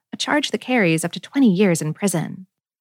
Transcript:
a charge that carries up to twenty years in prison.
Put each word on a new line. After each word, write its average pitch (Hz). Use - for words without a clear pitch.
a 214
charge -
that 214
carries 180
up 165
to -
twenty 247
years 175
in 156
prison. 185